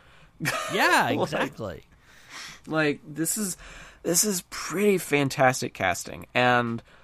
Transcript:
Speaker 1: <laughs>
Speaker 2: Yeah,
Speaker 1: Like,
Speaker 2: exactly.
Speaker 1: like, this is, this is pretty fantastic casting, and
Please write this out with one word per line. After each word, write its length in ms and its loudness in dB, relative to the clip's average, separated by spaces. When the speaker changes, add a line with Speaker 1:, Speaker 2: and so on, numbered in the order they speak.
Speaker 1:
<laughs> 40 -6
Speaker 2:
Yeah, 420 4
Speaker 1:
Like, 60 -2
Speaker 2:
exactly. 600 -6
Speaker 1:
like, 400 0
this 300 -4
is, 180 -4
this 220 2
is 240 -2
pretty 480 2
fantastic 760 2
casting, 600 -4
and 500 2